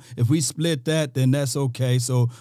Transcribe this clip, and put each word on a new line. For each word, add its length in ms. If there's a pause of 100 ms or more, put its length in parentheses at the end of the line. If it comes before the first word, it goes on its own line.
(160)
if 140
we 100
split 460
that, 300
then 160
that's 260
okay. 400
So 320 (120)